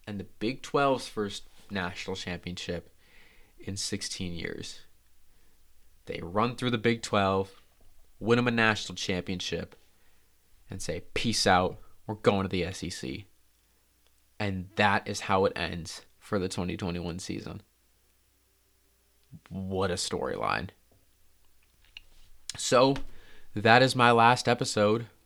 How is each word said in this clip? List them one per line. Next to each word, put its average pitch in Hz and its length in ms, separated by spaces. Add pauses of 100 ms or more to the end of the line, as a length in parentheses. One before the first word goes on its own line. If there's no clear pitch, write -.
and 101 140
the 92 60 (120)
Big 120 240
Twelve's 139 460
first 104 360 (260)
national 95 460
championship 87 760 (640)
in 98 180
sixteen - 580
years. - 460 (1300)
They - 160
run 104 340
through 127 140
the 120 80
Big 117 240
Twelve, 98 600 (560)
win 113 200
'em 123 100
a - 20
national 110 460
championship, 90 800 (920)
and 98 140
say, - 220 (100)
"Peace - 320
out, 92 320 (280)
we're 110 100
going 101 260
to 95 60
the 92 160
S 92 200
E - 60
C." - 360 (1120)
And 95 380
that 104 300
is 104 140
how 98 260
it - 100
ends 85 460 (160)
for - 200
the 92 100
twenty 90 280
twenty-one 87 420
season. - 440 (1900)
What 95 420
a - 40
storyline. 52 760 (1900)
So, 135 400 (580)
that 113 280
is 131 120
my 120 160
last 120 380
episode 117 580 (200)